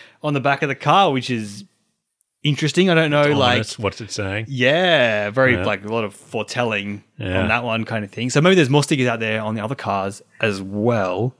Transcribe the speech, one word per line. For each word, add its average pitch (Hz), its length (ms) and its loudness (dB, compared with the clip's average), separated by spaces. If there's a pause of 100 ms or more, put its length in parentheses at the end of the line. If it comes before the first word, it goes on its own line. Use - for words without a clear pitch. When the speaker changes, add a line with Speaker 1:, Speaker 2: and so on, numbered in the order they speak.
(220)
Speaker 1:
on 151 120 -2
the 139 60 -2
back 139 220 0
of 151 80 -2
the 131 60 -4
car, 170 360 2
which 123 180 -4
is 113 360 -6 (800)
interesting. 156 460 0
I 170 40 4
don't 160 180 4
know, 147 120 4
Speaker 2:
It's 147 140 4
Speaker 1:
like 127 160 4
Speaker 2:
ominous. 110 260 -2
What's 101 220 -4
it 104 100 -14
saying? 104 360 -4
Speaker 1:
Yeah, 127 840 2
very, 127 240 4
Speaker 2:
Yeah. 90 100 -2
Speaker 1:
like, 101 180 -2
a 104 80 -12
lot 113 120 -2
of 98 100 -8
foretelling 104 880 -6 (140)
Speaker 2:
Yeah. 95 240 -2
Speaker 1:
on 92 80 0
that 120 140 0
one 113 220 -2
kind 107 200 -6
of 98 60 -14
thing. 123 180 -6
So 143 120 2
maybe 190 140 6
there's 147 140 4
more 143 140 4
stickers 131 240 0
out 117 120 -2
there 110 220 -2
on 107 140 -4
the 107 80 -4
other 123 120 -6
cars 98 460 -4 (200)
as 101 200 0
well. 104 800 0